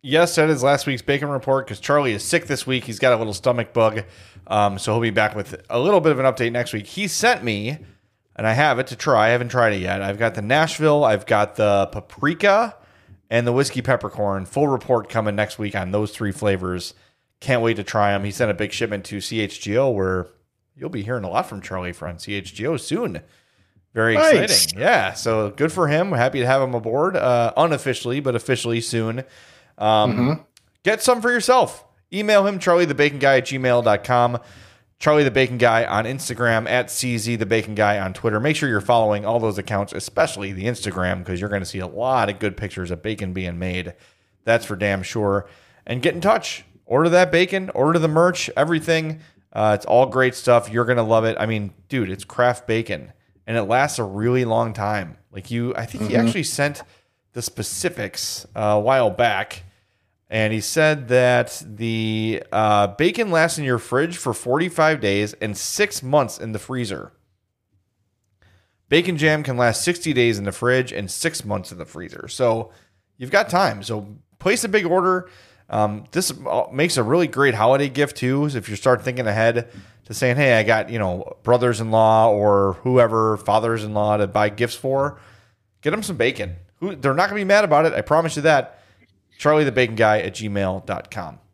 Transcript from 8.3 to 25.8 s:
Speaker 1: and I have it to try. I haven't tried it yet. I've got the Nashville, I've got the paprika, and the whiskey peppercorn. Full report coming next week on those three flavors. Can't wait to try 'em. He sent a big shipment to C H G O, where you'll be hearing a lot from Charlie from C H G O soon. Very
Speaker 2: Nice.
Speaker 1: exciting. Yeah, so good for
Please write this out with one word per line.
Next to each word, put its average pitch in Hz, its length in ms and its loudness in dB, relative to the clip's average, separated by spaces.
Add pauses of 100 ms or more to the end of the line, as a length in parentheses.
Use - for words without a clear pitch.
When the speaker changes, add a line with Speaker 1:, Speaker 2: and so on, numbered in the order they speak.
Speaker 1:
and 110 120 -4
I 110 60 2
have 135 260 2
it 131 80 -4
to 123 80 -12
try. 113 320 2
I - 20 4
haven't 120 200 0
tried 117 240 2
it 95 80 -4
yet. 92 200 -4
I've 101 160 -4
got 113 180 -2
the 110 60 -6
Nashville, 147 640 2
I've 107 220 0
got 104 280 2
the 101 360 2
paprika, 196 840 0 (540)
and 120 160 0
the 120 80 2
whiskey 131 280 0
peppercorn. 101 640 -2
Full 143 220 -2
report 120 420 0
coming 107 260 -2
next 104 240 -4
week 104 160 -6
on 92 160 -4
those 104 200 -2
three 104 200 -4
flavors. 92 600 -2 (460)
Can't 123 220 0
wait 117 140 2
to 101 80 -8
try 101 300 0
'em. 98 100 -2
He 101 80 -6
sent 113 200 -2
a 92 40 -2
big 104 180 -4
shipment 104 320 -6
to 101 160 -10
C 110 200 -6
H 98 200 -6
G 101 160 -2
O, 135 120 2
where 95 380 -2 (480)
you'll 143 140 -12
be 110 140 -8
hearing 117 200 -6
a 90 60 -6
lot 117 180 -2
from 98 140 -12
Charlie 90 320 -8
from 85 240 -10
C 101 160 -10
H 95 220 -8
G 107 100 -8
O 156 120 -2
soon. 165 440 -6 (720)
Very 113 220 2
Speaker 2:
Nice. 311 180 6 (320)
Speaker 1:
exciting. 92 140 -10
Yeah, 120 340 2
so 110 380 -2
good 156 200 0
for 160 180 0